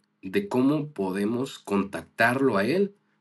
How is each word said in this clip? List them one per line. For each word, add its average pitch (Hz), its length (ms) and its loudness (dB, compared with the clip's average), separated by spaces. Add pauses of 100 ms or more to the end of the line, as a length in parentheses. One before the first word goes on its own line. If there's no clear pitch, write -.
(220)
de 101 260 -2
cómo 147 420 2
podemos 104 680 -4
contactarlo 107 1000 0
a 98 60 2
él 185 320 0 (260)